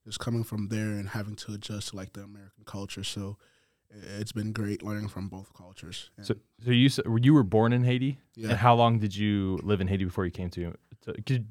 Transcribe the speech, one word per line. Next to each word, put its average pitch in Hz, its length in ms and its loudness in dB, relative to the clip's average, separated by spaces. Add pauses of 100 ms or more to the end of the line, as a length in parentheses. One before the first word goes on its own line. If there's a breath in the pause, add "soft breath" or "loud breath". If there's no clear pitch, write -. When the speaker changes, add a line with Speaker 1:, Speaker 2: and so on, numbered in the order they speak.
Speaker 1:
just 110 160 -12
coming 117 240 -2
from 107 240 -6
there 110 220 -4
and 101 180 -6
having 104 260 -8
to 104 200 -12
adjust 104 340 -10
to, - 80 -12
like, 95 160 -12
the 101 100 -16
American 98 420 -20
culture. 98 380 -12
So 101 340 -8 (540)
i-, 104 300 -14
it's 107 120 -8
been 107 200 -4
great 104 320 -6
learning 104 240 -6
from 95 200 -10
both 95 260 -16
cultures. - 560 -16 (120)
Speaker 2:
So, 202 120 -2
Speaker 1:
And - 320 -10
Speaker 2:
so 123 40 0
you 120 160 8
s-, - 140 2 (200)
you 135 140 8
were 147 80 8
born 110 300 4
in 123 100 2
Haiti? 127 380 0 (160)
Speaker 1:
Yeah. 110 140 -8
Speaker 2:
And 113 80 2
how 117 180 8
long 117 240 6
did 101 160 0
you 98 480 2
live 101 160 2
in 95 80 0
Haiti 98 160 0
before 92 200 -2
you 87 60 -2
came 90 200 -6
to, 85 240 -6 (280)
to, 110 100 -10 (100)
'cause 131 160 0 (120)